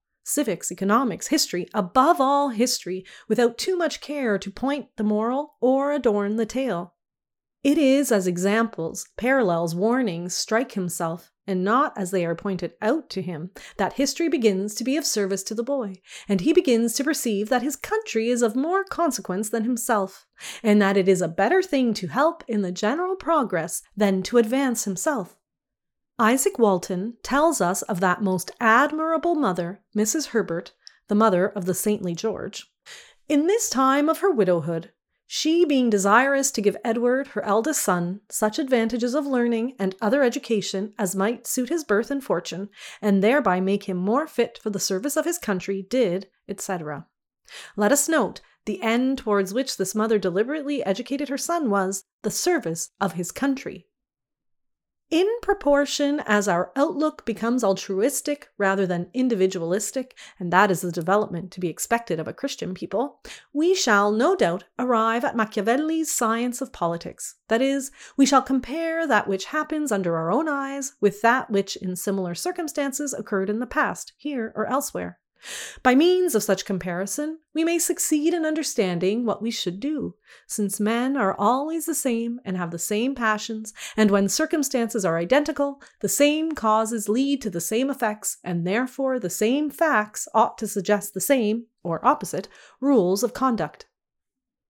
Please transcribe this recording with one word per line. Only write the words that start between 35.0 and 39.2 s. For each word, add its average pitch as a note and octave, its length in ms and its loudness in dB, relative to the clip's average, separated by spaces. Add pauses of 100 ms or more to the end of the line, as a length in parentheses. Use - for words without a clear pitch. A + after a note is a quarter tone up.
she E4+ 400 2
being C4 240 4
desirous B3 640 4
to A3 100 -4
give G3 240 2
Edward, B3 440 0
her - 140 -6
eldest A3+ 380 0
son, F3 380 -2 (100)
such G#3+ 300 -2
advantages A#3+ 560 0
of D4 100 0